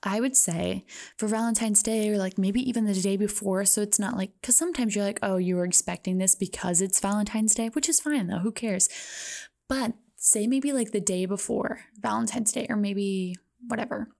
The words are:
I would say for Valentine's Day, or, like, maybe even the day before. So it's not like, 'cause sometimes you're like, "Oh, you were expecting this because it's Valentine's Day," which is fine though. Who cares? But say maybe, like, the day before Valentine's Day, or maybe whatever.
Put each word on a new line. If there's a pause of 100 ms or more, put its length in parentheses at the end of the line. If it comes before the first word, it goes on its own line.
I
would
say (320)
for
Valentine's
Day,
or,
like,
maybe
even
the
day
before.
So
it's
not
like, (100)
'cause
sometimes
you're
like,
"Oh,
you
were
expecting
this
because
it's
Valentine's
Day,"
which
is
fine
though.
Who
cares? (800)
But (220)
say
maybe,
like,
the
day
before (140)
Valentine's
Day,
or
maybe (320)
whatever. (100)